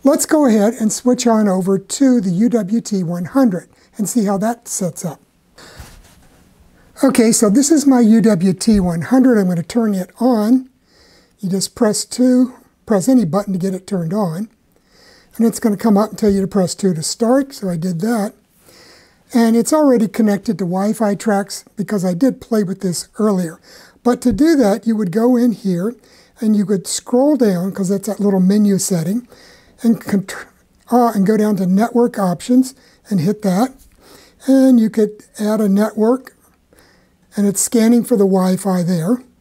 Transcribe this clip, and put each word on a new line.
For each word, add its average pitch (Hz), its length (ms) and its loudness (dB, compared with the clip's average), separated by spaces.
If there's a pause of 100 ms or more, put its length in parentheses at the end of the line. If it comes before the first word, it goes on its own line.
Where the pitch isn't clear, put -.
Let's 294 240 0
go 302 200 2
ahead 220 280 2
and 220 180 -2
switch 247 340 -2
on 214 220 2
over 190 300 -2
to 247 420 0
the 190 100 -4
U 202 200 0
W 220 320 -2
T 190 200 -4
one 175 220 -6
hundred 214 460 0 (260)
and 202 100 -4
see 208 200 -2
how 202 120 -2
that 233 300 -6
sets - 380 -8
up. - 140 -10 (1800)
Okay, 233 300 4
so 220 180 2
this 269 200 2
is 294 160 2
my 262 140 4
U 226 200 4
W 190 320 2
T 208 280 0
one 170 220 -4
hundred. 247 360 2
I'm 190 100 0
gonna 170 140 -2
turn 220 320 -2
it 185 160 -6 (100)
on. 247 480 0 (680)
You 196 100 -8
just 190 260 -4
press 214 300 -2
two, 254 500 0 (320)
press 202 220 0
any 254 160 4
button 196 280 -4
to 185 60 -4
get 190 160 -4
it 185 120 -12
turned 170 260 -6
on. 202 360 -4 (880)
And 226 100 0
it's - 120 -2
gonna 208 180 -2
come 214 200 2
up 208 140 0
and 180 80 -14
tell 208 120 0
you 196 100 0
to 190 60 -2
press 185 280 -2
two 185 200 -2
to 156 80 -6
start, 262 520 -2
so 196 140 -8
I 175 80 -6
did 165 240 -6
that. 220 340 -4 (1000)
And 226 240 2
it's 233 160 0
already 269 340 2
connected 208 520 -2
to 202 60 -4
Wi-Fi 202 520 -2
tracks - 480 -4 (120)
because 202 280 -4
I 180 100 -2
did 254 260 0
play 214 220 -2
with 190 200 -6
this 180 260 -6 (100)
earlier. 185 400 -2 (460)
But 247 180 0
to 247 100 2
do 302 220 2
that, 214 320 2
you 226 100 0
would 208 140 -2
go 233 240 2
in 240 180 2
here 190 440 -4 (440)
and 220 140 0
you 202 100 0
could 196 220 -2
scroll 277 500 0
down, 196 360 0
'cause 196 160 -4
that's 196 180 -2
that 208 140 -6
little 196 180 2
menu 196 400 4
setting, 185 480 -4 (560)
and 226 180 2
contr-, - 460 -6 (460)
uh, 240 220 2
and 196 120 0
go 214 100 2
down 214 200 0
to 185 100 -2
network 233 520 0
options 220 560 0 (360)
and 196 100 0
hit 208 220 -2
that. 202 320 -2 (720)
And 262 320 6
you 220 100 2
could 214 360 -2 (140)
add 214 220 -2
a 214 80 2
network, 220 680 0 (1000)
and 202 100 0
it's 196 140 -2
scanning 226 440 2
for 247 120 0
the 196 80 2
Wi-Fi 185 600 0
there. 180 400 -2 (160)